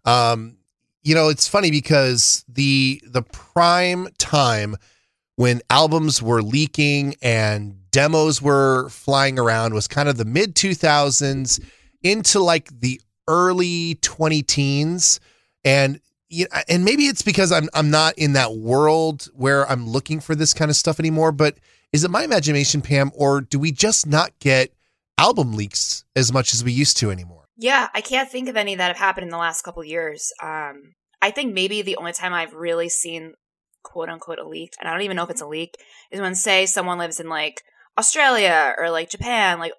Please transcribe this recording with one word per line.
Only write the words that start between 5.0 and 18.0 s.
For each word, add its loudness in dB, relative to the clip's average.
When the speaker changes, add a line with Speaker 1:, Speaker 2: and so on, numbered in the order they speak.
Speaker 1:
when 2
albums 4
were 2
leaking -2
and -2
demos 2
were 2
flying 0
around 0
was -2
kind -2
of 0
the -2
mid -2
two -2
thousands 0
into, 2
like, 2
the -4
early 0
twenty 0
teens. 0
And, 2
you -4
know, -4
and 2
maybe 4
it's -2
because 2
I'm, 0
I'm 2
not 2